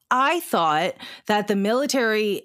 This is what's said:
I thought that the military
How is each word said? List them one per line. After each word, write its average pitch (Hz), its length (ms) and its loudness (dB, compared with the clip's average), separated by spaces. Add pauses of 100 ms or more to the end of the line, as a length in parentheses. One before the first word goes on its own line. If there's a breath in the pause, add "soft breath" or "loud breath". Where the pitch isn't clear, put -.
I 277 300 2
thought 165 540 0 (320 loud breath)
that 208 220 0
the 208 80 0
military 214 880 0